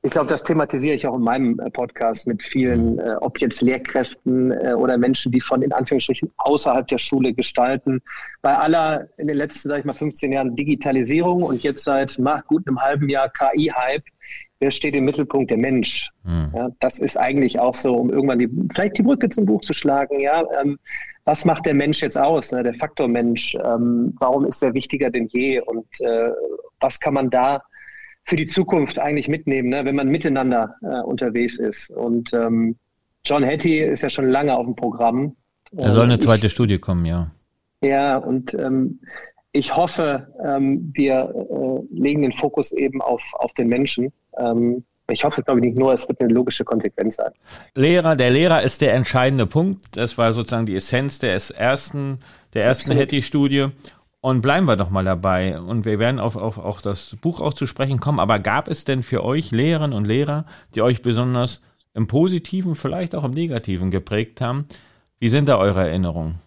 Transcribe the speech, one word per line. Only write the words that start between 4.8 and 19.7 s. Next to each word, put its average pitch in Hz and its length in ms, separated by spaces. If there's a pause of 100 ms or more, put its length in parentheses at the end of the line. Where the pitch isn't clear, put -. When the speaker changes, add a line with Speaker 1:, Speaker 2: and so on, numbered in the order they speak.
Speaker 1:
Menschen, 127 340
die 127 80
von, 131 220
in 139 100
Anführungsstrichen, - 680
außerhalb 139 500
der 131 100
Schule 131 340
gestalten. 131 720 (400)
Bei 139 160
aller 156 500 (100)
in 147 100
den 147 100
letzten, 147 320
sag 143 120
ich 139 40
mal, 135 80
fünfzehn 147 380
Jahren 131 240
Digitalisierung 147 880
und 131 180
jetzt 143 220
seit, 135 340
mach 139 300
gut 160 200
einem 127 120
halben 143 280
Jahr 135 220
K-I-Hype, 139 760 (560)
wer 135 120
steht 143 240
im 131 100
Mittelpunkt? 139 460
Der 113 60
Mensch. 127 520 (140)
Speaker 2:
Hm. 82 320
Speaker 1:
Ja, 123 140 (100)
das 123 180
ist - 200
eigentlich 131 420
auch 123 160
so, 127 200
um 123 140
irgendwann 135 300
die, 120 100 (240)
vielleicht 202 240
die 220 60
Brücke 262 260
zum 214 160
Buch 214 160
zu - 120